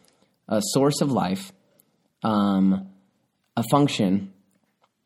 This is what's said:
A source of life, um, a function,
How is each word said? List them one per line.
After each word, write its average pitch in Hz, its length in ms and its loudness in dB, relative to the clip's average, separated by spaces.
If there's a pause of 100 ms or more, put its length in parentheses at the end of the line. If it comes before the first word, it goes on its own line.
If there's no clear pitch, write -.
(500)
A 107 120 0 (120)
source 139 280 2
of 147 100 0
life, 95 420 -4 (720)
um, 98 640 0 (680)
a 117 160 -2
function, 113 640 0 (720)